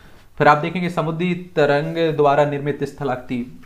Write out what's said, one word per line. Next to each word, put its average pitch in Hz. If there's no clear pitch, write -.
फिर 147
आप 151
देखेंगे 170
समुद्री 165
तरंग 160
द्वारा 143
निर्मित 143
स्थलाकृति, 131